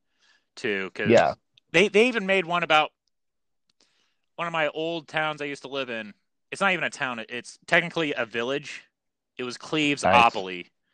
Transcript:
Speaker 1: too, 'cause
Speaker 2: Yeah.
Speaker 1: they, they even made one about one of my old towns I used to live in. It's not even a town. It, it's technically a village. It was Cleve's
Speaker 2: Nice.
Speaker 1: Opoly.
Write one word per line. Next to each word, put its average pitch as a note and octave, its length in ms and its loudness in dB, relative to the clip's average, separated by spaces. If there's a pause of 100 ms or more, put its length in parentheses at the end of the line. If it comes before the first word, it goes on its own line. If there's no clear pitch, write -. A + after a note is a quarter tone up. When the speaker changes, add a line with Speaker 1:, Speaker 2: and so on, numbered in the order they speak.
(560)
Speaker 1:
too, G2 400 -4
'cause G#2+ 140 0
Speaker 2:
Yeah. F#2 240 6 (380)
Speaker 1:
they, F#3 160 4
they A3 200 4
even A3+ 180 -4
made F#3+ 200 0
one F3 180 -2
about D#3 280 2 (1500)
one E3+ 100 -6
of E3+ 60 -10
my D#3 160 0
old E3 380 -6
towns D#3 340 -4
I D3 40 -6
used C#3+ 180 -8
to - 60 -16
live C3 200 -6
in. A2 240 -8 (380)
It's C#3 100 -10
not G3 120 2
even D#3+ 100 -4
a B2+ 60 -4
town. B2+ 300 -6
It, A2+ 100 -14
it's A#2+ 380 -12
technically E3 460 0
a A#2+ 120 -4
village. B2 580 -6 (540)
It B2+ 60 -8
was A#2+ 140 -8
Cleve's D3 460 0
Speaker 2:
Nice. A#2 320 6
Speaker 1:
Opoly. F#2 320 -8 (260)